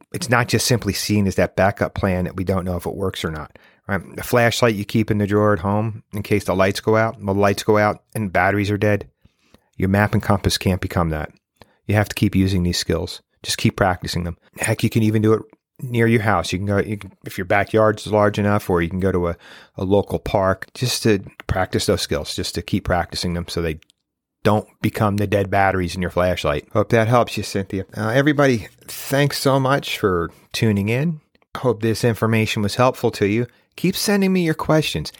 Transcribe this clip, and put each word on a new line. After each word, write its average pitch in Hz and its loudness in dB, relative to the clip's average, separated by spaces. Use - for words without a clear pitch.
it's - -8
not 120 2
just - 0
simply 104 0
seen 104 0
as 92 -2
that 90 0
backup 95 0
plan 90 -2
that 80 -6
we 95 -6
don't 90 -2
know 90 -4
if 85 -8
it - -6
works 95 -6
or 87 -4
not. 78 -12
Right? 98 -2
The - -10
flashlight 120 2
you 104 -4
keep 110 0
in 104 0
the 101 0
drawer 104 4
at 101 0
home 107 -2
in 101 -6
case 104 -2
the 90 0
lights 95 2
go 110 0
out. 110 0
Well, 98 -2
the 101 0
lights 101 2
go 107 2
out 104 0
and 107 -4
batteries 98 2
are 104 0
dead. 104 0
Your 92 0
map 101 4
and 104 0
compass 95 2
can't 92 0
become 85 -2
that. 78 -6
You 104 -2
have 104 2
to - -12
keep 104 2
using 95 4
these 87 0
skills. 85 -4
Just - -6
keep - 2
practicing 90 0
them. 85 -8
Heck, - -2
you 120 0
can 113 2
even 107 2
do 107 4
it 107 0
near 120 0
your 113 4
house. 98 0
You 95 -2
can 95 -6
go, 101 0
you 98 -4
can, 95 -18
if - -12
your 95 -6
backyard's 104 2
large 104 2
enough, 104 0
or 87 2
you 85 -2
can 92 -6
go 95 0
to 90 -2
a, 85 -4
a 95 -8
local 95 2
park 95 -2
just - -4
to 107 4
practice - -2
those 98 2
skills, - -4
just - -6
to 90 -4
keep - -4
practicing 85 -2
them 85 -6
so - -4
they 82 -4
don't 104 2
become 104 0
the 104 0
dead 98 0
batteries 92 2
in 92 -6
your 87 -2
flashlight. 87 0
Hope 107 0
that 113 2
helps 120 2
you, 104 -4
Cynthia. 98 -6
Uh, 104 -2
everybody, 135 2
thanks 139 -2
so 135 2
much 135 -2
for 87 0
tuning 104 2
in. 147 -2
Hope 110 0
this 113 0
information 113 0
was 101 -2
helpful 123 2
to 104 0
you. 113 0
Keep 180 -2
sending 196 0
me 185 2
your 160 2
questions. - 0